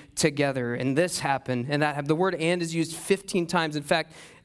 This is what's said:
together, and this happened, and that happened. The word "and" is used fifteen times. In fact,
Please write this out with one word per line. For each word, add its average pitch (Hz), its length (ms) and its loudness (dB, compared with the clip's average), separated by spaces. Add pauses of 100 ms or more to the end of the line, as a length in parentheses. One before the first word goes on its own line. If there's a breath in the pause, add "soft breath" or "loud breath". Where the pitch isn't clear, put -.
(160 loud breath)
together, 135 580 2
and 127 240 0
this 175 220 0
happened, 127 500 -2
and 147 140 2
that 147 100 0
happened. 143 160 -2
The 156 60 2
word 185 180 0
"and" 170 260 0
is 165 140 -4
used 160 220 0
fifteen 190 500 0
times. 160 300 0
In 147 80 -4
fact, 160 300 0 (320 loud breath)